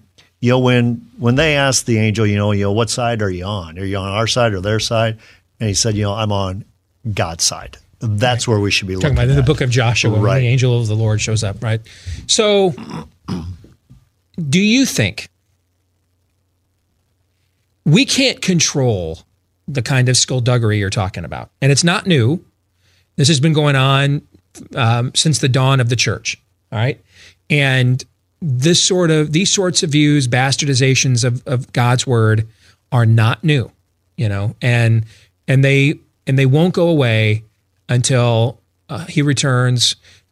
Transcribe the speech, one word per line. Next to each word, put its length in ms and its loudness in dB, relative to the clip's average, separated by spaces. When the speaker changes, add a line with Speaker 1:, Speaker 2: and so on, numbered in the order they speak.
Speaker 1:
you 100 0
know, 100 4
when, 460 0
when 160 2
they 220 2
ask 280 0
the 140 0
angel, 260 2
you 120 0
know, 160 0
you 100 -2
know, 80 -2
"What 180 0
side 320 -4
are 80 -2
you 160 -8
on? 320 -10
Are 80 -10
you 120 -6
on 100 -6
our 180 -2
side 280 0
or 80 -4
their 180 0
side?" 400 -2
And 80 -2
he 80 -2
said, 180 -2
"You 100 -2
know, 100 -2
I'm 180 -4
on 340 -4
God's 300 -4
side." 340 -6
That's 480 0
where 120 2
we 120 0
should 160 -2
be 80 -6
Speaker 2:
Talking 140 0
Speaker 1:
looking 80 2
Speaker 2:
about 120 2
in 60 2
the 60 2
Speaker 1:
at. 60 2
Speaker 2:
book 140 0
of 100 -2
Joshua, 400 0
when 100 0
Speaker 1:
Right. 180 2
Speaker 2:
the 80 0
angel 320 2
of 80 -2
the 80 -2
Lord 260 0
shows 220 -2
up, 200 -6
right? 180 -4
So 460 2
do 100 2
you 260 2
think 440 -4
we 200 4
can't 360 -2
control 800 -2
the 140 -6
kind 280 0
of 80 2
skullduggery 600 0
you're 120 -2
talking 360 -6
about? 240 -12
And 100 2
it's 120 0
not 220 0
new. 380 2
This 140 2
has 100 2
been 140 2
going 220 2
on, 460 2
um, 400 0
since 240 0
the 100 0
dawn 300 2
of 100 0
the 60 -2
church, 440 -4
all 60 -6
right? 240 -2
And 540 0
this 420 0
sort 260 0
of, 220 0
these 200 0
sorts 300 0
of 80 -2
views, 380 2
bastardizations 960 0
of, 240 -2
of 260 -6
God's 320 0
word 420 2
are 140 2
not 380 2
new, 280 0
you 120 -2
know, 320 -4
and, 440 2
and 160 2
they, 340 2
and 100 0
they 80 4
won't 280 4
go 160 2
away 540 2
until, 720 0
uh, 160 -10
he 160 -2
returns, 760 0